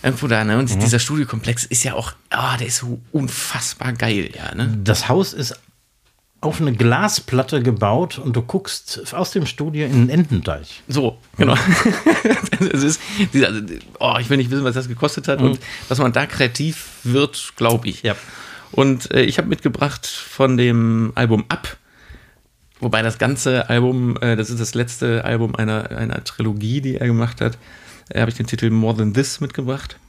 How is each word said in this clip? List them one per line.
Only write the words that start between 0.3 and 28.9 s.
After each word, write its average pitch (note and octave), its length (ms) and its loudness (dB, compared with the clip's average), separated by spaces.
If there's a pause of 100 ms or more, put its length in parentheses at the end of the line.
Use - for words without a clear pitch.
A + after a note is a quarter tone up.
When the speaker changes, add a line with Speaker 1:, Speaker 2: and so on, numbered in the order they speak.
Speaker 1:
ne? G#2+ 140 2
Und B2 160 2
Speaker 2:
Mhm. G2 60 0
Speaker 1:
dieser A#2+ 200 4
Studiokomplex B2 640 -2
ist - 180 -2
ja B2+ 100 -2
auch, A#2+ 200 -6 (160)
ah, B2+ 280 -2
der A#2+ 100 -4
ist A#2+ 100 -4
so B2 220 -6 (120)
unfassbar B2+ 800 -4
geil, A2 420 -2
ja, - 200 -10
ne? A2 280 0
Speaker 2:
Das G#2+ 260 2
Haus F#3 240 2
ist - 260 -6 (800)
auf D3+ 200 -2
eine C#3+ 120 2
Glasplatte B2+ 920 2
gebaut A#2 560 0
und B2+ 160 -2
du A#2 80 0
guckst - 720 -6
aus F3 160 -2
dem E3+ 160 0
Studio D3+ 400 -4
in C3+ 60 0
den B2 160 6
Ententeich. A2+ 800 0
Speaker 1:
So, B2+ 300 0 (200)
genau. - 180 6 (540)
<laughs> - 500 0 (120)
Das C#3 120 2
ist, D#3 180 0 (320)
dieser, B2 180 4 (480)
oh, A#2+ 200 2
ich A2+ 100 -4
will C#3 80 4
nicht B2+ 140 0
wissen, C#3 120 0
was B2 120 0
das B2+ 120 -4
gekostet C#3 400 -4
hat C#3 120 0
Speaker 2:
Mhm. B2+ 120 4
Speaker 1:
und - 80 -4 (300)
dass B2+ 80 0
man B2+ 160 2
da C#3 140 2
kreativ C#3+ 600 -2 (140)
wird, C3+ 520 0
glaub A#2 300 2
ich. - 180 -6
Speaker 2:
Ja. G#2 120 0 (560)
Speaker 1:
Und, C3+ 400 2
äh, C3 120 4
ich A2 160 2
hab E3 80 -4
mitgebracht C#3+ 580 -2
von - 520 0
dem A2+ 580 4
Album A2+ 320 2
Up, - 300 -6 (1000)
wobei A2 220 2
das A2+ 160 0
ganze B2+ 520 0
Album, B2 520 2
äh, A#2 140 2
das A2 160 -2
ist A#2 80 -4
das A2 160 -4
letzte A#2+ 500 0
Album A2+ 300 0
einer, G#2+ 360 -2
einer - 320 -4
Trilogie, A2 580 -2
die C3 160 -2
er B2 100 0
gemacht A#2 340 0
hat, A#2 160 -2 (520)
äh, A#2 120 0
hab A2+ 80 2
ich A#2 60 -6
den A#2 120 -2
Titel A#2 220 0
More A2 280 2